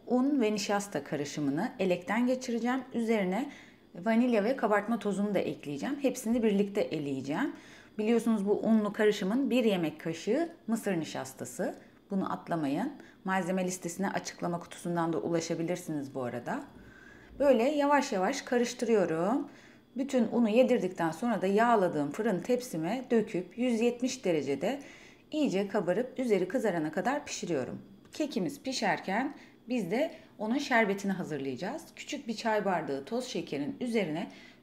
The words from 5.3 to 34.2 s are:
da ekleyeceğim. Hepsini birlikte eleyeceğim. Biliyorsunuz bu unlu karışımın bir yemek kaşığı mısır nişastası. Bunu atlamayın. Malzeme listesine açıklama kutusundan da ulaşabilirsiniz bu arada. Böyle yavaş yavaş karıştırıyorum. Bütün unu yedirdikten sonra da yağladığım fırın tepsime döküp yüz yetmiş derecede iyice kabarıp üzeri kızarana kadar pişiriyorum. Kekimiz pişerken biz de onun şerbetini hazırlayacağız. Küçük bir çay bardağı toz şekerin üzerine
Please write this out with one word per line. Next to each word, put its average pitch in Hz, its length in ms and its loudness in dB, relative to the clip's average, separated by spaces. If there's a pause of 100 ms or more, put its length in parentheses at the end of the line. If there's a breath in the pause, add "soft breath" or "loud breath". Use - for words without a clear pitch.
da 180 60 2
ekleyeceğim. 151 640 -4
Hepsini 233 420 0
birlikte 202 380 2
eleyeceğim. 143 720 -2 (420 loud breath)
Biliyorsunuz 220 500 2
bu 214 160 2
unlu 208 300 4
karışımın 214 560 2
bir 240 140 4
yemek 175 360 2
kaşığı 220 500 0 (180)
mısır 208 320 0
nişastası. 143 760 -6 (360 loud breath)
Bunu 196 220 -2
atlamayın. 180 600 -2 (320 loud breath)
Malzeme 190 400 0
listesine 180 440 -4
açıklama 175 500 -4
kutusundan 170 540 -2
da 156 40 0
ulaşabilirsiniz 165 1000 -2
bu 131 80 -4
arada. 123 400 -6 (760 loud breath)
Böyle 254 240 6
yavaş 285 480 4
yavaş 214 300 0
karıştırıyorum. 226 1040 2 (500 loud breath)
Bütün 262 340 2
unu 233 180 4
yedirdikten 202 640 4
sonra 214 300 -2
da 185 60 2
yağladığım 190 640 4
fırın 208 280 0
tepsime 247 720 -2
döküp 214 460 0
yüz 233 240 0
yetmiş 240 440 0
derecede 160 540 0 (520 loud breath)
iyice 202 360 0
kabarıp 196 520 -2
üzeri 202 280 2
kızarana 180 440 0
kadar 262 340 -2
pişiriyorum. 147 560 -4 (320)
Kekimiz 277 480 -4
pişerken 233 760 -2 (340 loud breath)
biz 214 220 -2
de 294 200 0 (260 loud breath)
onun 220 200 -2
şerbetini 202 540 2
hazırlayacağız. 151 760 -6 (100)
Küçük - 320 -10
bir 233 60 -4
çay 214 320 0
bardağı 151 400 -2
toz 247 200 -4
şekerin 147 540 -6
üzerine 196 520 -2 (320 loud breath)